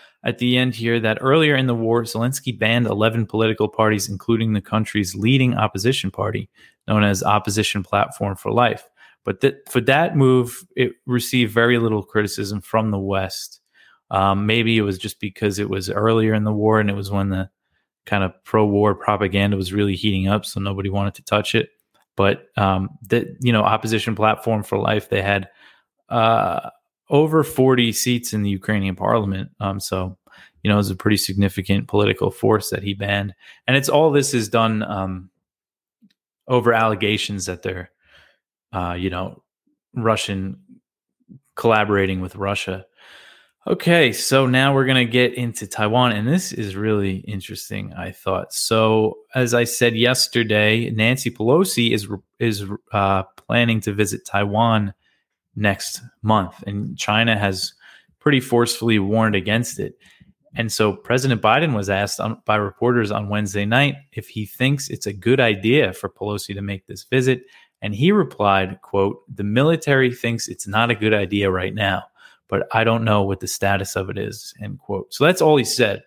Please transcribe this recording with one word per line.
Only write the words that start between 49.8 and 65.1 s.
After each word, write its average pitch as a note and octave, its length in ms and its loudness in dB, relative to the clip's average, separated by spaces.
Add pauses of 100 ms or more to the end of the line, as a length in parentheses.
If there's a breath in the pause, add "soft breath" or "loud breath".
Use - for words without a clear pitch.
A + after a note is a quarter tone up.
yesterday, A2+ 960 2
Nancy A#2 400 2
Pelosi B2 600 2
is, G#2 160 -2 (300)
is, G#2+ 260 -2 (280)
uh, G2 320 2 (120)
planning A#2 460 0
to G#2+ 100 -2
visit G2+ 320 -2
Taiwan G#2 720 0 (600)
next - 460 -4 (220)
month, G#2+ 440 0
and G2+ 300 -8
China A2 400 0
has G2 380 -4 (460 soft breath)
pretty C#3+ 200 2
forcefully A#2 580 2
warned G#2+ 360 2
against G#2 440 -2
it. - 200 -10 (560 soft breath)
And A2+ 180 -4
so G#2 220 0
President B2 480 -2
Biden C3+ 320 2
was G2+ 160 -2
asked G2+ 300 -2
on, G#2+ 260 -6
by G#2+ 100 2
reporters G#2+ 540 0
on G#2+ 180 -4
Wednesday G2+ 380 -2
night C3 300 2 (160)
if - 160 -10
he G#2+ 180 -8
thinks C3+ 420 -2
it's - 180 -10
a G2+ 60 -4